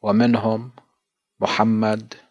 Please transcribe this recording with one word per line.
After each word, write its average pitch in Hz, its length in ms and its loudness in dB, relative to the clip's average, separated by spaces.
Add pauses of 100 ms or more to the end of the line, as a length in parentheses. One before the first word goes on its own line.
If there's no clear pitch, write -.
ومنهم 113 680 0 (680)
محمد 110 720 0 (160)